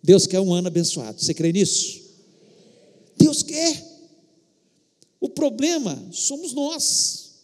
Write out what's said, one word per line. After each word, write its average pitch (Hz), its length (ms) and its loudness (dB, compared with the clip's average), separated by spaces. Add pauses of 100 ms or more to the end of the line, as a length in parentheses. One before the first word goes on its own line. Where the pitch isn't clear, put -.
Deus 185 240 8
quer 185 140 0
um 190 120 0
ano 180 160 0
abençoado. 156 520 -4
Você 156 140 -2
crê 165 180 0
nisso? - 480 0 (1160)
Deus - 260 6
quer. 311 440 -4 (1300)
O - 80 -4
problema 277 720 -2 (120)
somos 285 400 -6
nós. - 800 -4 (140)